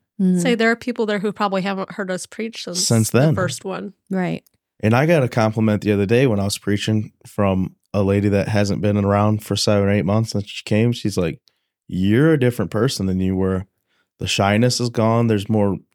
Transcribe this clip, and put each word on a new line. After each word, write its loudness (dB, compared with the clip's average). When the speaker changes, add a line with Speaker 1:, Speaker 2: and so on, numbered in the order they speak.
Speaker 1:
Mm-hmm. 2
Speaker 2:
Say 0
there 2
are 0
people -6
there -2
who -4
probably -2
haven't -6
heard -8
us -8
preach -10
since -6
Speaker 3:
Since 2
Speaker 2:
the 2
Speaker 3:
then. 4
Speaker 2:
first -4
one. -10
Speaker 1:
Right. -4
Speaker 3:
And 2
I 4
got 4
a 0
compliment 0
the 2
other 0
day 4
when 0
I 0
was -4
preaching -2
from 0
a 2
lady 2
that 0
hasn't 0
been 0
around 2
for -4
seven 2
or 2
eight 0
months 0
since -4
she -14
came. 2
She's -6
like, -2
"You're 2
a 2
different -2
person -2
than -2
you 0
were. -2
The -8
shyness 2
is -4
gone. 2
There's 0
more 0